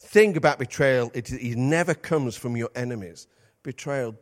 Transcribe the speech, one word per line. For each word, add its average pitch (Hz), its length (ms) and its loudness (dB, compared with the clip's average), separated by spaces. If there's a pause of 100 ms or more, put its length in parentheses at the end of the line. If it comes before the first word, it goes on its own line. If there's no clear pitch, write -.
thing 208 360 4
about 147 220 2
betrayal 127 560 2
is 123 180 -8
it 117 240 -6
never 160 380 0
comes 135 420 -2
from 120 220 -6
your 117 160 -4
enemies. 117 520 -8 (360)
Betrayal 135 600 -8